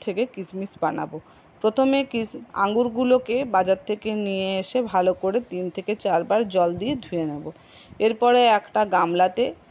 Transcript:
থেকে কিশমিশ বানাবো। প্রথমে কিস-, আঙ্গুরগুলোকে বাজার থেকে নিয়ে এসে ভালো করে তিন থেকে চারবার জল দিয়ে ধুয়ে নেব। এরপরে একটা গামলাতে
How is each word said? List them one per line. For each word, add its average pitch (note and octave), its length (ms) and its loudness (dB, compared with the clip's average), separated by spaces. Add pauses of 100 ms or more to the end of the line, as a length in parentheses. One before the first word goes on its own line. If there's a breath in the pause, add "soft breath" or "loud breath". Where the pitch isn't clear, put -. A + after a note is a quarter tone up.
থেকে G3+ 260 -4
কিশমিশ F#3+ 540 -12
বানাবো। D#3 380 -4 (400 soft breath)
প্রথমে C4+ 460 2
কিস-, A3+ 360 -6 (140)
আঙ্গুরগুলোকে A#3+ 920 2
বাজার F#3+ 420 2
থেকে G#3 280 -4
নিয়ে G3 340 -2 (100)
এসে F#3+ 240 -4
ভালো F#3 320 2
করে F#3+ 260 -2
তিন F3+ 300 -6
থেকে G3 240 -6
চারবার F#3+ 540 0
জল F3+ 280 2
দিয়ে A3+ 200 -2
ধুয়ে F3 300 -6
নেব। D3 180 -8 (540 loud breath)
এরপরে A#3+ 500 4
একটা G#3+ 360 0
গামলাতে F#3 600 2 (260)